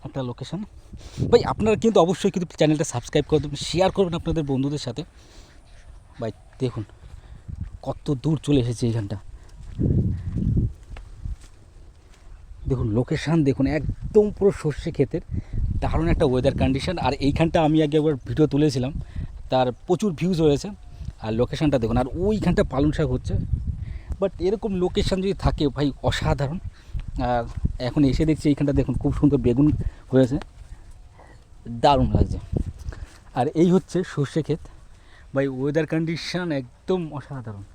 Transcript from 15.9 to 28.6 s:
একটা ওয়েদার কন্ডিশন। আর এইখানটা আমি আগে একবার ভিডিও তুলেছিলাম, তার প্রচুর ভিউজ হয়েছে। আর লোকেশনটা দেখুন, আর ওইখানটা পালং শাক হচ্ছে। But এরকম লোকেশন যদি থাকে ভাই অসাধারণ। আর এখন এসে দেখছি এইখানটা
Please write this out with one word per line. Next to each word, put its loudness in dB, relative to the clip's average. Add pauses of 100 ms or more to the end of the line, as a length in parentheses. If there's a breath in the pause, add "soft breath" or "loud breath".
একটা 2
ওয়েদার 2
কন্ডিশন। 0
আর 0 (140)
এইখানটা 2
আমি 4
আগে 2
একবার 4 (140)
ভিডিও 4
তুলেছিলাম, 2 (580 loud breath)
তার 2 (140)
প্রচুর 0
ভিউজ 0
হয়েছে। 2 (560 loud breath)
আর -4
লোকেশনটা 2
দেখুন, 0
আর -2 (180)
ওইখানটা 2 (100)
পালং 2
শাক 0
হচ্ছে। -2 (840 loud breath)
But 0 (140)
এরকম 0
লোকেশন 0
যদি 0 (100)
থাকে 2
ভাই 0 (100)
অসাধারণ। 0 (640 loud breath)
আর 0 (340)
এখন 2
এসে 4
দেখছি 2
এইখানটা 2